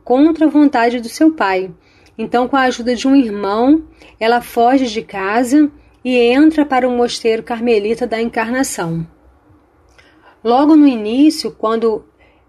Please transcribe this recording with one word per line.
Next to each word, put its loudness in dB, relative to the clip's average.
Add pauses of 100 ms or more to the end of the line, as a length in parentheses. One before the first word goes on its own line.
contra 2
a 2
vontade 2
do -12
seu 0
pai. -2 (460)
Então, -2
com -2
a 2
ajuda -2
de -6
um 4
irmão, 0 (340)
ela 0
foge 0
de -6
casa 0 (320)
e -2
entra 2
para 0
o -2
mosteiro -2
carmelita -2
da -4
Encarnação. -4 (1400)
Logo 2
no 6
início, 0
quando -4 (420)